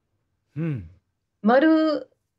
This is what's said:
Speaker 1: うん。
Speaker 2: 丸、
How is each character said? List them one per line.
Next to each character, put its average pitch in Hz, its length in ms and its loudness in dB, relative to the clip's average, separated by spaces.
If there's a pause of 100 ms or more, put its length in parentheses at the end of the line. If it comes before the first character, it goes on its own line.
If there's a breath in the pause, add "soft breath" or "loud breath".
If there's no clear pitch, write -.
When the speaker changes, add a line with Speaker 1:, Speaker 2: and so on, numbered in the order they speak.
(560)
Speaker 1:
う 151 80 -8
ん。 123 240 -8 (540)
Speaker 2:
丸、 311 640 2 (300)